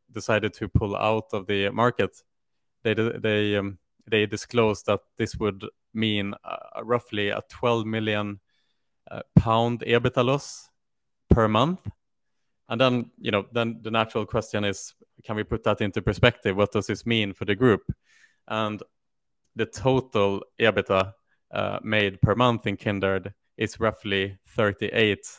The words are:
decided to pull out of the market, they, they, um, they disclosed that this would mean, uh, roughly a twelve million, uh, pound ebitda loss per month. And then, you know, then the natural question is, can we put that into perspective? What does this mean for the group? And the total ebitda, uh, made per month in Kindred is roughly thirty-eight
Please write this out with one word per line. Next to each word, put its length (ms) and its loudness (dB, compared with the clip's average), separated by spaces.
decided 440 -2
to 140 -8
pull 280 -2
out 360 0
of 140 -4
the 240 0
market, 500 0
they, 120 0
they, 640 0
um, 220 -6
they 160 2
disclosed 640 0
that 140 0
this 180 -4
would 300 -4
mean, 400 -2
uh, 400 -12
roughly 460 -2
a 220 -4
twelve 340 0
million, 560 -4
uh, 100 -12
pound 440 4
ebitda 440 2
loss 460 -4
per 180 6
month. 400 2
And 100 -2
then, 300 2
you 120 -4
know, 200 0
then 300 -4
the 80 -10
natural 340 0
question 400 -4
is, 300 -6
can 120 -8
we 80 -4
put 200 -6
that 180 2
into 180 -4
perspective? 560 2
What 160 2
does 140 0
this 180 -4
mean 300 0
for 100 -10
the 100 0
group? 280 4
And 340 -4
the 100 -2
total 760 0
ebitda, 540 2
uh, 320 -4
made 400 -2
per 120 4
month 320 2
in 120 -4
Kindred 560 -2
is 200 -6
roughly 600 -4
thirty-eight 720 0